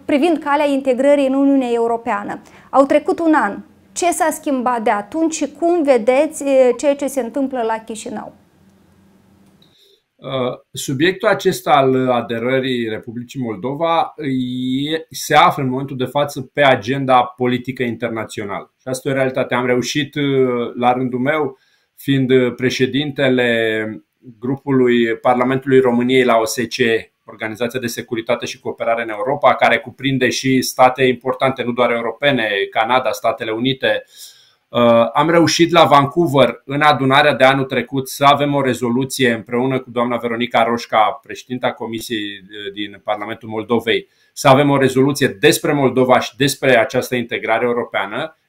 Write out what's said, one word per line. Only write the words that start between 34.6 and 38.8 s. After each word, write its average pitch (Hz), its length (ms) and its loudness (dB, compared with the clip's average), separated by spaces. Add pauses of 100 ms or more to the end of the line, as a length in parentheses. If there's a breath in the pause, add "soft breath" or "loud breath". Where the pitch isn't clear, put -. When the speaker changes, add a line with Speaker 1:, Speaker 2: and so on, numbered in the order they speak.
Speaker 2:
uh, 120 440 4
am 151 180 2
reușit 165 420 4
la 170 120 6
Vancouver, 139 800 2
în 139 160 -4
adunarea 143 540 4
de 127 100 -4
anul 135 200 0
trecut, 135 440 -4
să - 160 -4
avem 143 300 4
o 139 80 0
rezoluție 123 720 0